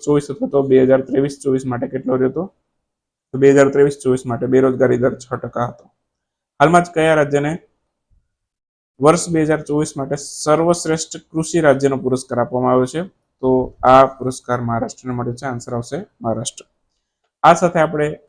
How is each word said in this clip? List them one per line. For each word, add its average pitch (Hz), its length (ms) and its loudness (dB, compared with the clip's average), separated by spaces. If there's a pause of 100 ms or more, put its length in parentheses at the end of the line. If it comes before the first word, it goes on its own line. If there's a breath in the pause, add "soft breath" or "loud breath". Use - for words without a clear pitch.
ચોવીસ 147 260 0
અથવા 131 160 -6
તો 139 160 0
બે 131 200 4
હજાર 131 180 4
ત્રેવીસ 139 420 -2
ચોવીસ 131 220 -2
માટે 127 220 -6
કેટલો 131 280 -6
રહ્યો 127 140 0
હતો? 175 240 -8 (800)
તો 131 60 -8
બે 139 140 6
હજાર 139 180 6
ત્રેવીસ 139 340 2
ચોવીસ 127 220 -2
માટે 120 200 -6
બેરોજગારી 127 520 2
દર 123 180 -2
છ - 180 -14
ટકા 120 320 -6
હતો. - 200 -12 (760)
હાલમાં 170 240 4
જ 170 100 -10
કયા 160 220 2
રાજ્યને 147 440 0 (1400)
વર્ષ 160 300 2
બે 160 120 0
હજાર 151 200 0
ચોવીસ 151 360 -4
માટે 135 180 -8
સર્વશ્રેષ્ઠ 160 1000 -2 (140)
કૃષિ 160 280 -4
રાજ્યનો 139 380 2
પુરસ્કાર 127 420 -4
આપવામાં 123 320 -2
આવ્યો 127 140 2
છે? 165 360 -10 (200)
તો 131 420 0
આ 131 220 8
પુરસ્કાર 127 560 -6
મહારાષ્ટ્રને 117 520 -6
મળ્યો 120 200 -6
છે. 120 120 -12
આન્સર 123 280 -10
આવશે 135 320 -8 (160)
મહારાષ્ટ્ર. 113 440 -8 (800)
આ 160 100 8
સાથે 175 260 0
આપણે 151 500 -2